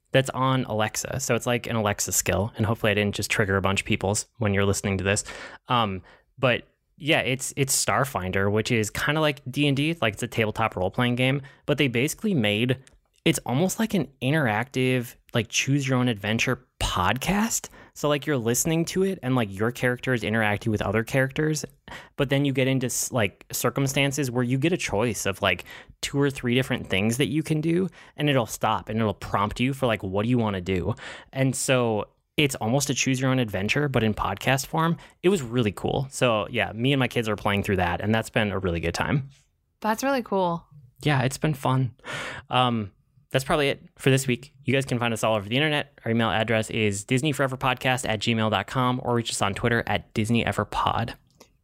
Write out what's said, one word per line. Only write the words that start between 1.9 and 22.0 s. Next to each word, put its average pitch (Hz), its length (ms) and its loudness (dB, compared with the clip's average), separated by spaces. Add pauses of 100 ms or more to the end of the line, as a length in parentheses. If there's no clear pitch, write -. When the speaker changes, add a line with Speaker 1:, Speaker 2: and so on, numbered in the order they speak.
Speaker 1:
skill. 95 440 0
And 110 80 0
hopefully 110 280 2
I - 20 2
didn't 104 220 0
just - 140 -4
trigger 98 260 2
a 98 40 2
bunch 95 200 0
of - 60 -4
people's 101 400 0 (120)
when 104 160 0
you're 101 100 2
listening 98 340 0
to 92 60 -2
this. 98 200 0 (440)
Um, 107 340 0 (360)
but 123 240 2 (340)
yeah, 147 240 2
it's, 123 360 -4
it's 139 280 0
Starfinder, 98 680 0
which 107 200 0
is 110 200 0
kinda 151 300 -2
like 151 300 0
D 143 160 0
and 139 100 2
D, 156 240 -2
like, 110 140 0
it's - 80 -14
a 117 60 -4
tabletop 110 480 0
role-playing 120 400 0
game, 131 260 0 (240)
but 147 120 0
they 147 100 4
basically 143 460 0
made, 117 440 2 (460)
it's 165 160 2
almost 160 380 0
like 220 160 0
an 160 140 0 (120)
interactive, 127 960 0 (180)
like, 117 160 0
choose 135 400 0
your 131 100 2
own 123 100 2
adventure 110 580 -2 (120)
podcast. 139 920 0 (240)
So, - 140 -2
like, 147 180 0
you're 151 100 2
listening 127 500 2
to 185 160 -2
it 190 200 -2
and, 127 120 0
like, 120 160 2
your 107 200 -2
character 123 420 -2
is 117 100 0
interacting 107 480 0
with 107 120 0
other 107 200 0
characters, 139 640 -2 (520)